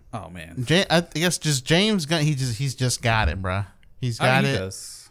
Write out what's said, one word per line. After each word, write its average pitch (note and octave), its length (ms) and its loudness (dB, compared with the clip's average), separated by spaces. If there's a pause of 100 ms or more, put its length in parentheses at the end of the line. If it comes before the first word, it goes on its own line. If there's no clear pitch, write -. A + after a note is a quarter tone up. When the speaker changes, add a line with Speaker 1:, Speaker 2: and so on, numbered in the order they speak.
(140)
Speaker 1:
Oh, F2+ 160 -12
man. F2 380 -10
Speaker 2:
Ja-, F3 220 4
I, D#3+ 80 6
I F3 40 4 (120)
guess E3 240 0
just C#3+ 280 -2
James F#3+ 400 2
Gunn, D3+ 180 0
he D3+ 100 2
just, B2+ 240 -2
he's C#3 160 -4
just B2+ 280 -2
got A2 280 2
it, F#2+ 120 -4
bruh. F#2+ 260 -2 (340)
He's A#2+ 180 -4
Speaker 1:
Oh, D3+ 40 -4
Speaker 2:
got C3 200 4
Speaker 1:
he C#3 60 2
Speaker 2:
it. - 80 0
Speaker 1:
does. - 540 -10